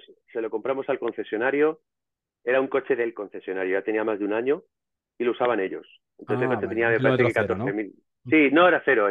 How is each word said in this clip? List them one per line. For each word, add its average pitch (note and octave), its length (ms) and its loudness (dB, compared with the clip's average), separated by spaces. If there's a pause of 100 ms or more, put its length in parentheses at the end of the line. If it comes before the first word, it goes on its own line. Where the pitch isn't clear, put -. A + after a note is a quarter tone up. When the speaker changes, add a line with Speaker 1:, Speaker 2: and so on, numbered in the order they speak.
(320)
Speaker 1:
se A#2+ 80 -6
lo A2 100 -6
compramos B2+ 380 -4
al C3 100 -2
concesionario, B2+ 840 -2 (640)
era B2+ 160 2
un C3+ 80 -2
coche C3+ 280 -2
del A#2 180 -2
concesionario, F#2+ 640 -4
ya G2 60 -6
tenía G#2+ 200 -2
más A2 140 -2
de G#2 80 -6
un G2+ 80 -2
año C3+ 280 -2 (560)
y A#2+ 60 -2
lo A#2+ 80 0
usaban A#2+ 280 0
ellos. E2+ 260 -6 (320)
Entonces C3 240 -4
Speaker 2:
Ah, C3+ 80 0
Speaker 1:
el B2 60 -2
coche G#2 120 -4
Speaker 2:
vale, - 0 -
Speaker 1:
tenía, A#2 200 0
Speaker 2:
un A2+ 40 2
Speaker 1:
me A2+ 80 2
parece B2+ 240 4
que A2+ 80 2
Speaker 2:
kilómetro - 20 -2
cero, G#2+ 220 0
¿no? G#2+ 80 -6
Speaker 1:
catorce G2+ 80 -2
mil... G#2 220 -6 (340)
Sí, D3 240 4
no F3 160 6
era D#3+ 160 2
cero, A2+ 260 4